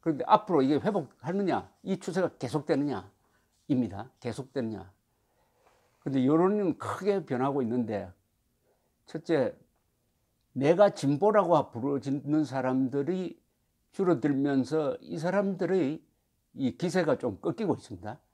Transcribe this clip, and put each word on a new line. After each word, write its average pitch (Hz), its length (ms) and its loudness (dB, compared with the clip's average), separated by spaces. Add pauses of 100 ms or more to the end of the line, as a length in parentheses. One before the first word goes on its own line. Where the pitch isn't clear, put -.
그런데 147 260 -2
앞으로 185 360 4
이게 135 140 2
회복하느냐, 160 920 -4 (120)
이 185 160 -4
추세가 175 400 -4
계속되느냐입니다. 127 1700 -4 (100)
계속되느냐. 113 760 -8 (1080)
근데 135 180 0
여론은 180 540 2
크게 196 460 -4
변하고 135 380 -2
있는데, 110 500 -4 (920)
첫째, 151 500 0 (960)
내가 175 380 6
진보라고 175 800 2
부르짖는 139 760 -2
사람들이 135 960 -2 (500)
줄어들면서 143 1080 2
이 - 180 -10
사람들의 180 840 0 (540)
이 131 220 -4
기세가 160 420 0
좀 110 220 -4
꺾이고 175 340 -2
있습니다. 104 440 -12 (160)